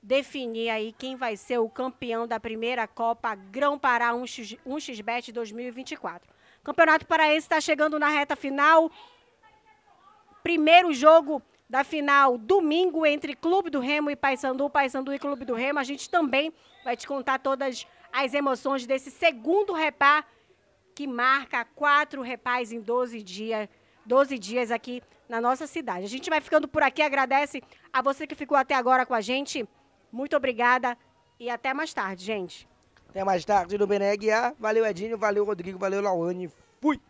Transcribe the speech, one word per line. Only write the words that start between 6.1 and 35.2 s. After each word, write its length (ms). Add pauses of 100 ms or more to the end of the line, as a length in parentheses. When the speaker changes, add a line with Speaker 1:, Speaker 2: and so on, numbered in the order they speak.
Speaker 1:
Campeonato 440
Paraense 420
tá 140
chegando 360
na 120
reta 260
final. 540 (1500)
Primeiro 500
jogo 500 (260)
da 140
final, 560
domingo, 680
entre 300
Clube 360
do 100
Remo 280
e 60
Paysandu, 560
Paysandu 420
e 60
Clube 260
do 100
Remo. 260
A 20
gente 260
também 440 (320)
vai 120
te 120
contar 320
todas 440 (280)
as 220
emoções 520
desse 240
segundo 600
repá, 520 (720)
que 140
marca 560 (100)
quatro 480
repás 480
em 100
doze 400
dia-, 480 (360)
doze 340
dias 320
aqui 320 (260)
na 120
nossa 260
cidade. 380
A 40
gente 220
vai 100
ficando 280
por 160
aqui, 180
agradece 580 (320)
a 80
você 280
que 80
ficou 200
até 200
agora 280
com 100
a 60
gente. 480 (440)
Muito 240
obrigada 600 (440)
e 100
até 240
mais 180
tarde, 320
gente. 440 (420)
Speaker 2:
Até 140
mais 200
tarde 320
no 120
Bené 240
Aguiar. 480
Valeu, 260
Edinho, 320
valeu, 260